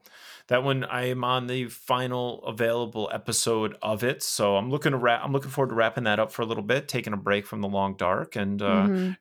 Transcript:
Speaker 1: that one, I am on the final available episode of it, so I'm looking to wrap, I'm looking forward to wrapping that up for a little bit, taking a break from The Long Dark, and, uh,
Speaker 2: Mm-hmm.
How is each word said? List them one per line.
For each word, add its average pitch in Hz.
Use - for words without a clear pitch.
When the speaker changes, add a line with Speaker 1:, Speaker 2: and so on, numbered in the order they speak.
Speaker 1:
that 123
one, 135
I 123
am 127
on 123
the 127
final 123
available 113
episode 110
of 107
it, 127
so 101
I'm 107
looking 147
to 131
wrap, 120
I'm 139
looking 135
forward 135
to 113
wrapping 113
that 107
up 107
for -
a 117
little 110
bit, 123
taking 110
a 101
break 101
from 107
The 98
Long 98
Dark, 92
and, 101
uh, 98
Speaker 2:
Mm-hmm. 185